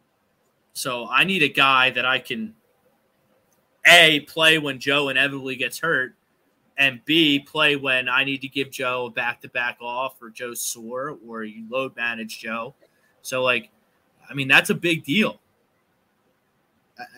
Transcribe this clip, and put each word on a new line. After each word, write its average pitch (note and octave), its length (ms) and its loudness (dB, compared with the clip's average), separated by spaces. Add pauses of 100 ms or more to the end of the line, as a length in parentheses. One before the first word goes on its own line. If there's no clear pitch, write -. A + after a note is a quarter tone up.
(720)
So B2 380 -8
I C3+ 140 2
need F#3 180 0
a C#3 80 2
guy C3 400 4
that B2 160 -2
I C3 140 0
can, A2+ 340 -10 (1300)
A, D#3+ 340 8
play D#3+ 360 2
when C#3+ 220 -4
Joe C#3+ 320 0
inevitably C3 460 -2
gets B2 220 -6
hurt, C3+ 360 -2 (640)
and C3+ 280 0
B, D#3 340 2
play D3 380 0
when C3 320 -2
I C3 160 2
need C3+ 160 -6
to C3+ 80 -12
give C3+ 200 -6
Joe B2+ 380 -4
a A#2 40 -12
back-to-back A#2+ 680 -6
off, B2 400 -8
or A#2 100 -20
Joe's A#2+ 300 -12
sore, B2+ 640 -10
or A2+ 200 -12
you A2 260 -14
load C3 240 -6
manage A#2 460 -8
Joe. A#2 340 -8 (480)
So, C3 220 -4
like, A#2+ 260 0 (580)
I B2 60 -14
mean, C3+ 140 -4
that's D3+ 220 4
a G3+ 40 0
big E3+ 300 -2
deal. F3+ 360 0 (1600)
Uh, B2 60 -16 (140)